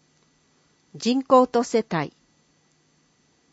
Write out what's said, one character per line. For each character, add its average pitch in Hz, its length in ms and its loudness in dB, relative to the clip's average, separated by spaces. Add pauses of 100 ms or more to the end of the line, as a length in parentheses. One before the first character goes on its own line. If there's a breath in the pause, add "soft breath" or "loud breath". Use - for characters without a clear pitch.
(960)
人 247 280 -2
口 254 240 4
と 240 160 -2
世 226 280 -2
帯。 160 220 -6 (1400)